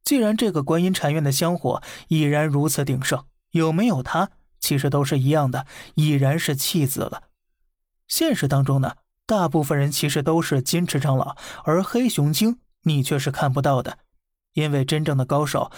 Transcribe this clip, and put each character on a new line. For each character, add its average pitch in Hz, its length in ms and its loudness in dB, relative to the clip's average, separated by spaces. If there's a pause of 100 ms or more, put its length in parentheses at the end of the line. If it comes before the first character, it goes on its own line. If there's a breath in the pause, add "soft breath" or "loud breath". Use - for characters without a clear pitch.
既 - 140 0
然 220 200 2
这 220 140 0
个 156 120 0
观 160 180 2
音 185 120 2
禅 151 200 0
院 156 80 0
的 143 100 0
香 170 260 0
火 - 240 -2 (280 loud breath)
已 156 120 2
然 147 260 2
如 143 220 2
此 143 160 -2
鼎 135 180 -2
盛， - 220 -4 (260)
有 160 220 2
没 202 140 2
有 151 140 0
他 170 280 -2 (300)
其 - 180 0
实 139 120 0
都 143 140 2
是 139 160 0
一 131 100 2
样 147 220 2
的， 127 140 -6 (300 loud breath)
已 151 160 2
然 139 280 2
是 151 160 -2
弃 143 300 0
子 139 160 -2
了。 - 220 -8 (840)
现 330 260 0
实 147 140 -2
当 139 160 2
中 139 160 2
呢， - 160 -2 (300)
大 185 240 0
部 156 140 0
分 147 140 0
人 143 140 0
其 151 160 -2
实 143 140 0
都 160 200 2
是 143 200 0
金 170 240 -2
翅 147 140 -2
长 135 180 0
老， 139 180 -4 (280 loud breath)
而 170 200 2
黑 240 240 0
熊 147 240 0
精 220 280 0 (240)
你 147 180 2
却 143 160 -2
是 139 140 -2
看 139 200 -2
不 135 120 0
到 139 180 2
的， - 160 -8 (560)
因 151 180 -2
为 139 140 0
真 151 180 -2
正 151 140 0
的 131 80 0
高 147 180 0
手 139 340 -4